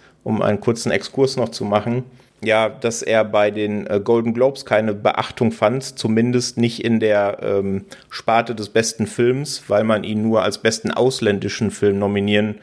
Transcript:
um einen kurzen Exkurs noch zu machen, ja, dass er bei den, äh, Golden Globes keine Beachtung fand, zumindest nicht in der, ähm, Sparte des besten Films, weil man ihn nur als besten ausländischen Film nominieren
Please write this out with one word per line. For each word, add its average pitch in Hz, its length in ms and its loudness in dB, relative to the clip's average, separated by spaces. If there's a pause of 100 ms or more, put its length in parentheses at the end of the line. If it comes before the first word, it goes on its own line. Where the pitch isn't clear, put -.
(220)
um 110 200 -2
einen 101 180 2
kurzen 117 320 -2
Exkurs 135 440 0
noch 120 120 0
zu - 160 -8
machen, 110 400 0 (360)
ja, 110 280 2
dass - 340 -4
er 110 220 2
bei 104 260 2
den, 104 380 -4
äh, 101 140 0
Golden 117 300 0
Globes 131 320 0
keine 110 300 0
Beachtung 107 560 0
fand, 113 320 0 (160)
zumindest 117 580 0
nicht 117 280 0
in 113 160 2
der, 101 420 2
ähm, 98 420 -2 (260)
Sparte 117 440 0
des 104 140 -8
besten 113 400 0
Films, 131 580 -2
weil 104 160 2
man 110 220 0
ihn 107 180 -4
nur 110 200 2
als 101 160 -2
besten - 340 -2
ausländischen 104 800 0
Film 98 260 0
nominieren 104 640 0